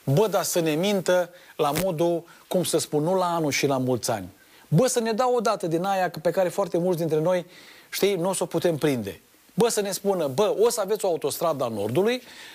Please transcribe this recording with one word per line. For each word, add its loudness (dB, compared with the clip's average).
Bă, 4
dar 0
să -2
ne 0
mintă 0
la 0
modul, -2
cum 0
să 0
spun, -2
nu 0
la 0
anul 0
și 0
la 0
mulți -2
ani. -6
Bă, 4
să 0
ne 0
dau 0
o 0
dată 0
din -2
aia 0
pe 0
care 2
foarte -2
mulți 0
dintre 0
noi, 0
știi, 2
nu -2
o 0
să -4
o -4
putem 0
prinde. -2
Bă, 4
să -2
ne -2
spună: 0
"Bă, 2
o 6
să -2
aveți -2
o 2
autostradă -2
a 0
Nordului 0